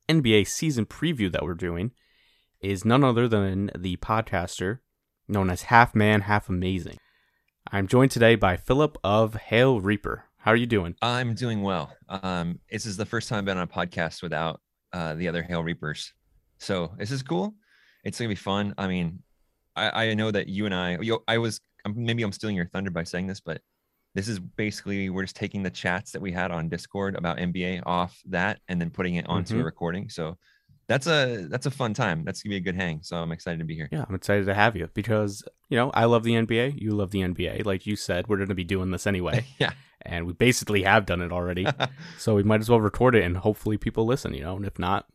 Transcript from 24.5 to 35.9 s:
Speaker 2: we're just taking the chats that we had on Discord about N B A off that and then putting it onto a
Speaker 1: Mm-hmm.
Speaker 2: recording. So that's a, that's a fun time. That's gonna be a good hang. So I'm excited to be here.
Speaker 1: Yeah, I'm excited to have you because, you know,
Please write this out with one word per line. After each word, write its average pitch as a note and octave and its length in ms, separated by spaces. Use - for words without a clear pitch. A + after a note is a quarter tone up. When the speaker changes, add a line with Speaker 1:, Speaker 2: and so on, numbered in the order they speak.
Speaker 2:
we're F#2 140
just F#2 100
taking G2+ 300
the F2+ 60
chats F#2 420
that E2 100
we F#2+ 80
had F2+ 220
on E2 160
Discord G2 480
about E2+ 240
N F2 100
B F2+ 140
A F2+ 200
off F2 420
that F#2 420
and F2+ 120
then E2+ 100
putting F2+ 260
it E2+ 120
onto F2 260
a - 20
Speaker 1:
Mm-hmm. E2 80
Speaker 2:
recording. E2+ 440
So E2 300
that's C3+ 220
a, B2+ 400
that's A#2+ 180
a C3 60
fun B2 200
time. F#2 320
That's F#2+ 160
gonna G#2 120
be G2 60
a - 20
good F2+ 160
hang. E2+ 260
So F2 140
I'm E2 160
excited E2 260
to E2 60
be D#2+ 100
here. D#2 160
Speaker 1:
Yeah, D#3 180
I'm F#2+ 60
excited G2+ 320
to G2 80
have G#2 220
you E2+ 180
because, G#2 480
you C#3 60
know, B2 140